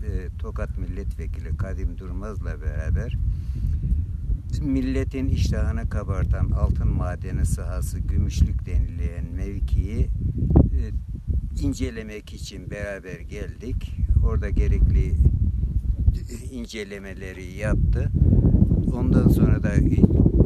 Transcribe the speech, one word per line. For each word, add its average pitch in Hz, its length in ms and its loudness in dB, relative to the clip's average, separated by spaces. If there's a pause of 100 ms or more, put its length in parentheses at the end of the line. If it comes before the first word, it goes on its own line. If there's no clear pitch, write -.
e, - 340 -8
Tokat - 400 -8
milletvekili - 800 -8
Kadim 92 420 -6
Durmaz'la 90 640 -8
beraber - 540 -2 (1400)
milletin 131 680 -2
iştahını 113 640 0
kabartan 95 600 -2
altın - 380 2
madeni 90 580 -2
sahası - 520 -4
Gümüşlük - 680 0
denilen 87 580 -2 (120)
mevkiyi, 98 680 -2
e, - 760 2 (840)
incelemek 113 720 -6
için 95 360 -12
beraber 98 500 -10
geldik. 101 760 -10 (300)
Orada - 240 0
gerekli, - 640 4 (1160)
e, 120 40 -10 (160)
incelemeleri 98 1000 -10
yaptı. - 580 0 (840)
Ondan 123 340 6
sonra - 340 6
da, 104 120 0
e, - 220 6 (480)